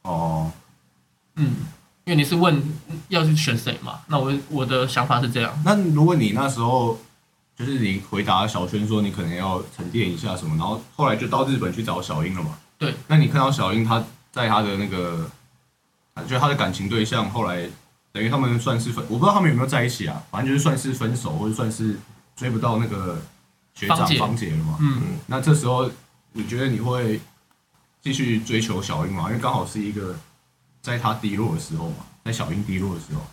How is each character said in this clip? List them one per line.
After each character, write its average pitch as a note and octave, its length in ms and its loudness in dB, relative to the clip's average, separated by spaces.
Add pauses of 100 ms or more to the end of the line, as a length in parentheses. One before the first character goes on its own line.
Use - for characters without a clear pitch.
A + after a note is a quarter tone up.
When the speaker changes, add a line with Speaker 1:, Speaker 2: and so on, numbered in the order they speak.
Speaker 1:
哦。 E2 500 -2 (840)
Speaker 2:
嗯， C3 200 2 (480)
因 F3+ 60 -4
为 E3+ 60 4
你 D3 80 6
是 F3 100 0
问 E3+ 280 4 (460)
要 F3 140 2
去 D#3 140 6
选 B2+ 200 2
谁 - 260 -4
嘛， - 240 -10
那 D3+ 120 0
我， C3+ 140 0 (160)
我 C#3 160 -2
的 B2+ 240 2
想 B2 180 0
法 B2 140 2
是 B2+ 100 0
这 A#2+ 120 0
样。 D3 200 -2
Speaker 1:
那 G3 140 4 (140)
如 D3+ 160 6
果 F3 100 6
你 A2 140 4
那 C3+ 180 0
时 A#2+ 100 -4
候， A#2+ 400 2 (560)
就 A#2+ 120 -6
是 C3+ 140 -2
你 G2 280 0
回 G2+ 140 -2
答 G2+ 240 2
小 F2+ 200 -2
轩 G#2 220 -2
说 G#2+ 140 2
你 G2+ 80 0
可 F2+ 100 -6
能 E2+ 160 -2
要 F#2 260 -4 (140)
沉 F2 140 -8
淀 F#2+ 200 0
一 E2+ 60 -4
下 F#2 180 -4
什 E2 120 -8
么， D#2 100 0
然 D#2+ 100 0
后 G#2+ 160 -4 (140)
后 D3 100 2
来 A2 80 2
就 A2 140 -4
到 B2 160 0
日 C3+ 140 0
本 F#2 120 -2
去 G#2+ 120 -6
找 F2+ 180 -4
小 D#2+ 240 -2
樱 F#2 100 -2
了 F2+ 80 -4
嘛。 D#2 140 -6 (220)
Speaker 2:
对。 D3 160 -2 (140)
Speaker 1:
那 D#3 100 8
你 C#3+ 80 8
看 A#2 80 0
到 C3+ 180 4
小 G2 220 2
樱 A2+ 100 4
她 A2+ 180 2 (280)
在 A#2+ 180 -2
她 G#2+ 140 4
的 G2+ 160 0
那 G2+ 100 -2
个， F2 420 -4 (960)
就 B2+ 120 0
她 C#3+ 100 4
的 C#3+ 60 4
感 F#2 180 0
情 F#2+ 160 -4
对 A2+ 160 2
象 G#2+ 260 0
后 A2+ 140 -2
来， F2+ 240 -4 (420)
等 G#2+ 140 -4
于 A#2 60 2
他 C#3 80 2
们 A#2+ 200 2
算 A#2+ 220 0
是 A#2 100 -4
分， - 200 -6
我 A#2 80 -2
不 C3+ 60 4
知 - 20 8
道 G3+ 80 6
他 G3+ 80 4
们 D#3+ 80 6
有 C3+ 40 4
没 A#2+ 60 4
有 C3+ 80 0
在 B2 160 2
一 B2 60 0
起 G2 160 -6
啊， D2+ 240 -6
反 G2 100 -4
正 C3 80 0
就 C3+ 80 2
是 D3 60 2
算 C#3+ 160 4
是 C3 160 -4
分 A2+ 200 -2
手， - 180 -4
或 G#2 140 -2
者 A2 80 0
算 A2+ 160 -2
是 G#2+ 300 -2 (340)
追 B2 140 -6
不 A2+ 100 -2
到 A#2 200 0
那 A2+ 80 0
个 F#2 340 -4 (540)
学 - 120 -6
长 D#3+ 120 4
Speaker 2:
芳 F3 80 2
姐。 D#3 120 2
Speaker 1:
芳 - 180 0
姐 G2+ 140 -4
了 D#2 140 0
嘛。 - 160 -2
Speaker 2:
嗯。 C#3 220 2 (240)
Speaker 1:
那 C3 140 -4
这 D3+ 140 6
时 D3+ 120 0
候 B2+ 240 2 (420)
你 G#2+ 140 -6
觉 A#2 120 -4
得 C3+ 80 0
你 A#2 140 0
会 A#2 400 0 (840)
继 C#3 100 -2
续 B2 280 0
追 A2 200 0
求 G#2+ 220 -2
小 D#2+ 240 -2
樱 G2 60 -4
吗？ F2 160 -4
因 A2 60 -2
为 A#2 60 -2
刚 B2+ 120 0
好 F#2+ 120 0
是 G#2+ 160 -6
一 G#2 120 -2
个 G2 220 -6 (680)
在 A#2+ 160 -4
她 A2+ 160 0
低 G2+ 220 -4
落 A2+ 180 0
的 D#3+ 60 -2
时 - 160 -8
候 E2 140 -6
嘛， D2+ 60 -8 (280)
在 A2+ 80 -4
小 G#2 200 -4
樱 G2+ 120 -2
低 F#2+ 140 -2
落 F#2+ 160 -2
的 E2 60 -10
时 D2+ 140 -10
候。 D2+ 180 -6